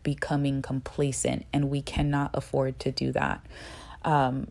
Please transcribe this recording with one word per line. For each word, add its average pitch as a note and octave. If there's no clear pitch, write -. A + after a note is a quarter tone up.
becoming C#3+
complacent, -
and C#3+
we C#3+
cannot C#3+
afford C3+
to C#3
do C3
that. -
Um, C3+